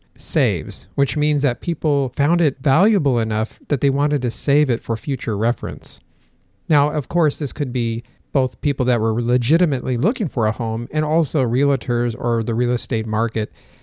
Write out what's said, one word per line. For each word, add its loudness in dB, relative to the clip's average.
saves, -2
which 0
means 2
that 0
people -2
found 0
it 0
valuable 2
enough -2
that 0
they 2
wanted 0
to -2
save 2
it -2
for -2
future -4
reference. -4
Now, 2
of -4
course, 0
this -4
could -6
be -2
both -2
people 0
that 2
were 0
legitimately 0
looking 0
for 0
a 2
home -4
and 0
also 0
realtors 0
or 0
the -2
real 0
estate -2
market. -2